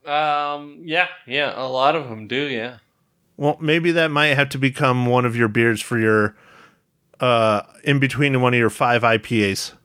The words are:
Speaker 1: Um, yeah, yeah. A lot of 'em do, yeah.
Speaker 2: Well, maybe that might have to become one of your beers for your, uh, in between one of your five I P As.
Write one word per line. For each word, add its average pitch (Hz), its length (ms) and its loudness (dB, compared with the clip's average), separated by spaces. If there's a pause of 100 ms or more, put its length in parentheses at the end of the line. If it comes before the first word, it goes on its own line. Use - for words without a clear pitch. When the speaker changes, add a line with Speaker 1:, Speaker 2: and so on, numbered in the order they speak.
(100)
Speaker 1:
Um, 147 720 -4
yeah, 160 260 -2 (180)
yeah. 135 280 -2
A 131 140 -6
lot 131 260 2
of 139 160 -6
'em 110 160 -12
do, 135 220 -4
yeah. 120 300 -8 (580)
Speaker 2:
Well, 143 240 -2
maybe 165 320 0
that 160 180 2
might 147 240 2
have 139 160 0
to 139 80 -6
become 131 480 0
one 123 200 2
of 117 100 -2
your 117 120 2
beers 113 340 2
for 120 160 -4
your, 107 360 2 (840)
uh, 113 420 2 (220)
in 143 140 2
between 135 420 0
one 123 140 2
of 123 40 2
your 113 120 4
five 120 340 0
I 113 140 4
P 110 320 -2
As. - 220 -8 (120)